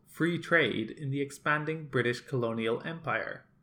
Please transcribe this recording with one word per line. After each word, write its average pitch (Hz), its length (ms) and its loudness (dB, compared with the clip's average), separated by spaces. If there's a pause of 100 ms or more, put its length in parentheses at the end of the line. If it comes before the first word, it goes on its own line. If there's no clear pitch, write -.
free 170 320 0
trade 135 520 2
in 143 200 -6
the 139 100 0
expanding 151 640 -2
British 123 340 0
colonial 113 640 0
empire. 123 600 -4 (180)